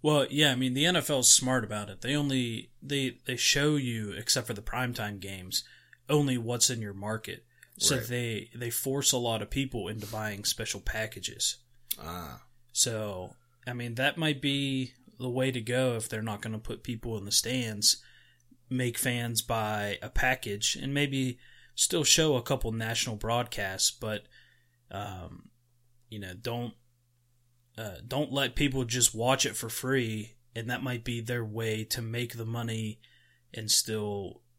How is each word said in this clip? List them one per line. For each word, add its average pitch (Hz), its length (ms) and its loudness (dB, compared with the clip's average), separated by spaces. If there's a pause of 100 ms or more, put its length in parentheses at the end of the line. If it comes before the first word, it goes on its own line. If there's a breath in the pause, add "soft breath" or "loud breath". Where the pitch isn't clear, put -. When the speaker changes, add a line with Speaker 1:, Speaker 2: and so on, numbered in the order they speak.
Speaker 1:
Well, 151 260 6
yeah, 143 220 6
I 123 40 2
mean, 127 200 2
the 143 100 4
N 180 100 4
F 156 140 2
L 143 100 4
is 120 80 6
smart 127 360 6
about 104 260 -6
it. 95 120 -14
They 135 140 0
only, 131 540 0 (140)
they, 139 420 -2
they 127 100 -2
show 147 400 4
you, 113 360 0
except 113 360 0
for 117 60 -2
the 101 80 -6
primetime 117 580 -2
games, 95 440 -4 (440 loud breath)
only 143 300 4
what's 117 320 2
in 117 120 -2
your 104 120 -6
market. 104 500 -6 (360 loud breath)
So 139 180 4
Speaker 2:
Right. 113 80 -4
Speaker 1:
they, 120 500 -4
they 120 140 -6
force 135 420 0
a 131 60 2
lot 113 240 0
of 104 80 -8
people 127 380 -2
into 107 180 -6
buying 107 400 -6
special - 340 -2
packages. - 800 -4 (420)
Speaker 2:
Ah. 80 440 -10 (300)
Speaker 1:
So, 104 600 -2 (320)
I 123 80 -6
mean, 120 220 -6
that 143 240 2
might 151 200 0
be 139 540 0 (260)
the 127 100 -2
way 131 220 2
to 123 100 -2
go 123 340 2
if 110 120 -4
they're 110 140 -4
not 107 200 -4
gonna 110 180 -4
put - 240 -8
people 113 340 -4
in 101 80 -6
the 104 60 -4
stands, 220 680 2 (720 soft breath)
make 127 300 0
fans 120 420 0
buy 107 640 0
a 101 60 -10
package, 117 680 2
and 139 140 -4
maybe 135 460 0 (340 soft breath)
still - 300 2
show 156 320 6
a 117 80 0
couple 131 280 0
national 113 440 -2
broadcasts, 113 760 0
but, 107 380 -6 (640 soft breath)
um, 90 580 -10 (600)
you 110 100 -10
know, 92 140 -10
don't, 117 400 -6 (1040)
uh, 107 180 -8 (120)
don't 131 240 0
let 135 240 0
people 135 300 2
just 117 280 2
watch 123 320 4
it 120 100 -2
for 113 140 -6
free, 113 680 -2 (200)
and 113 140 -4
that 123 140 -2
might 123 200 -4
be 120 180 -2
their 117 240 -2
way 110 400 -2
to - 160 -2
make 117 360 -4
the 113 80 -6
money 113 540 -4 (540 soft breath)
and 110 160 -8
still, 104 720 0 (180)